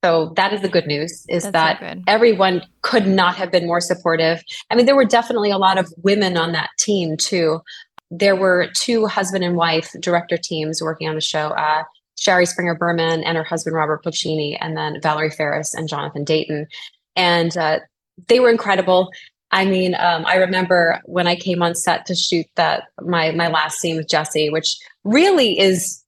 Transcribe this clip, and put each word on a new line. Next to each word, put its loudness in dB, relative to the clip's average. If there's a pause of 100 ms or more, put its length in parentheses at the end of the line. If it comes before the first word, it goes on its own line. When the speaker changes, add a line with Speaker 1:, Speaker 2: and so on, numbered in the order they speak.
Speaker 1:
So 2
that 2
is -4
the -2
good 0
news, -4 (180)
is -2
Speaker 2:
That's -8
so -8
Speaker 1:
that 2
Speaker 2:
good. -12
Speaker 1:
everyone 4 (220)
could 0
not 2
have -6
been 2
more 0
supportive. 0 (320)
I 0
mean, 6
there 6
were 6 (140)
definitely 0
a 0
lot 2
of -2 (120)
women 2
on -2
that -4
team, -2
too. 0 (500)
There 2
were 2
two 0
husband -2
and 0
wife 0 (100)
director -2
teams -6
working -6
on -4
the -4 (120)
show, -2
uh, -2 (360)
Shari 4
Springer -2
Berman 0
and -2
her -2
husband, -4
Robert -2
Puccini, -4
and -6
then -6
Valerie 0
Faris -4
and -8
Jonathan -6
Dayton. -4 (480)
And, 0
uh, -2 (480)
they 6
were 6
incredible. 2 (420)
I 2
mean, 2
um, 0
I 2
remember 2
when -2
I 2
came -2
on 0
set -2
to -4
shoot 0 (100)
that, 0 (180)
my, 0
my 0
last -2
scene -2
with -6
Jesse, 0
which -2 (260)
really 4
is 0